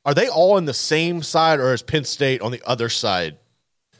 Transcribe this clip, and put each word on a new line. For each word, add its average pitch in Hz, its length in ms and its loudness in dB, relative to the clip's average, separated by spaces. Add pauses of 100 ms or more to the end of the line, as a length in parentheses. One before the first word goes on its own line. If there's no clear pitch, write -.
are 143 80 0
they 196 160 2
all 180 260 4
on 185 100 2
the 139 100 -4
same 165 480 -2
side, 160 380 2
or 127 120 2
is 117 100 -2
Penn 151 220 -2
State 131 380 -2
on 110 80 -4
the 123 160 -10
other 117 220 -2
side 90 480 -2 (640)